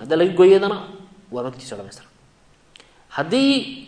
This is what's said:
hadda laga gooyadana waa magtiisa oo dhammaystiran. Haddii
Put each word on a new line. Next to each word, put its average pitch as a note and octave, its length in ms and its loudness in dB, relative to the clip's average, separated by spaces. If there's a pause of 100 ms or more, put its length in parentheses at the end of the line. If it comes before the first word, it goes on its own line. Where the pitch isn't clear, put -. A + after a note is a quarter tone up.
hadda D3+ 100 -2
laga F3+ 220 2
gooyadana F#3+ 400 6 (540)
waa B2 180 -8
magtiisa - 240 -16
oo G2+ 80 -14
dhammaystiran. - 300 -20 (1040)
Haddii B3+ 400 0 (300)